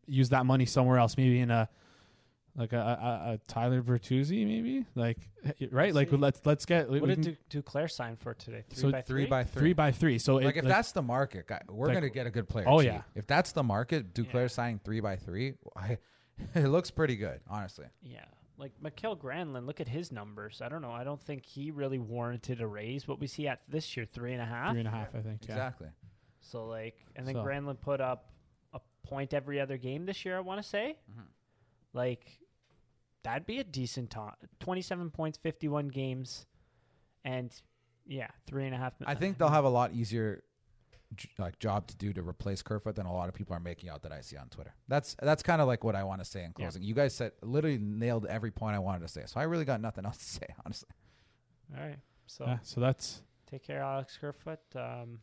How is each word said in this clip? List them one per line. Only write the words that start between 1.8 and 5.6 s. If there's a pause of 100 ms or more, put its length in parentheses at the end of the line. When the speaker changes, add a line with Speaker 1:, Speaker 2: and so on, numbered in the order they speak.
Speaker 1:
like
a,
a,
a
Tyler
Bertuzzi,
maybe, (100)
like, (440)